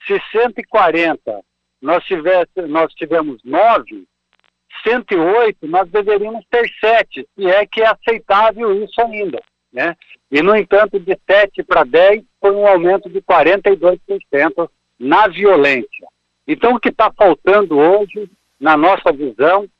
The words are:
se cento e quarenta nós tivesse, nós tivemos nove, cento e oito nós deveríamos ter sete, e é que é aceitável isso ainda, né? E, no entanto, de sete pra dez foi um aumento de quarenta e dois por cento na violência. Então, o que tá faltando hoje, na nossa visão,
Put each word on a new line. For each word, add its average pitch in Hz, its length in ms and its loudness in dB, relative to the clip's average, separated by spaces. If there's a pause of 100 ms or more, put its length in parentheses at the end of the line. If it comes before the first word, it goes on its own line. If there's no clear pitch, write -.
se 196 160 -4 (100)
cento 233 280 -4
e - 40 -12
quarenta 165 760 -2 (400)
nós 160 220 -2
tivesse, 180 640 -2
nós 156 260 -2
tivemos 151 520 -6
nove, 147 600 -2 (760)
cento 233 300 -4
e 190 40 0
oito 202 500 0
nós 175 220 -2
deveríamos 208 600 -4
ter 233 200 -2 (120)
sete, 214 440 -2 (120)
e 190 100 -4
é 196 180 2
que 214 160 -6
é 220 60 4
aceitável 214 960 0
isso 208 180 -6
ainda, 208 400 -6 (300)
né? 160 240 -6 (340)
E, 143 120 0
no 190 120 4
entanto, 208 460 0
de 180 180 -6 (120)
sete 196 340 2
pra 170 220 0
dez 185 360 4 (200)
foi 202 100 2
um 202 160 0
aumento 185 420 2
de 180 120 -8
quarenta 180 480 2
e 196 80 2
dois 175 280 2
por 196 140 -6 (100)
cento 151 400 -2 (300)
na 165 280 2
violência. 160 800 0 (400)
Então, 233 300 0
o 233 40 -4
que - 120 -2
tá 214 240 0
faltando 185 640 2
hoje, 196 500 0 (300)
na 151 160 2
nossa 175 380 0
visão, 147 560 -2 (100)